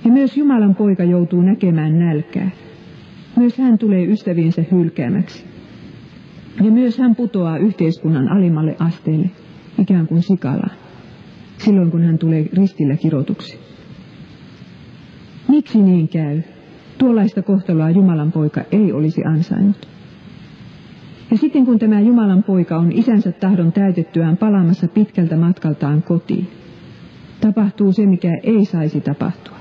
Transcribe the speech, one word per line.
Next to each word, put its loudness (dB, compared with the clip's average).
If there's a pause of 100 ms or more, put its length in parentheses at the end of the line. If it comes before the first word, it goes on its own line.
Ja 4
myös 2
Jumalan 2
poika 0
joutuu 0
näkemään 0
nälkää. -2 (840)
Myös 0
hän 2
tulee 0
ystäviensä 0
hylkäämäksi. -2 (1120)
Ja 2
myös 0
hän 2
putoaa -4
yhteiskunnan -2
alimmalle 0
asteelle, -2 (480)
ikään 2
kuin 0
sikalaan, -2 (800)
silloin 2
kun 2
hän 2
tulee 0
ristillä 0
kirotuksi. -4 (1900)
Miksi 2
niin 4
käy? -4 (560)
Tuollaista 0
kohtaloa 0
Jumalan 2
poika -2
ei 2
olisi -2
ansainnut. -2 (1400)
Ja 2
sitten 0
kun 2
tämä 2
Jumalan 2
poika -2
on 0
isänsä 0
tahdon 0
täytettyään -2
palaamassa 0
pitkältä -2
matkaltaan -2
kotiin, -4 (920)
tapahtuu 0
se, 0
mikä 0
ei 2
saisi -2
tapahtua. -6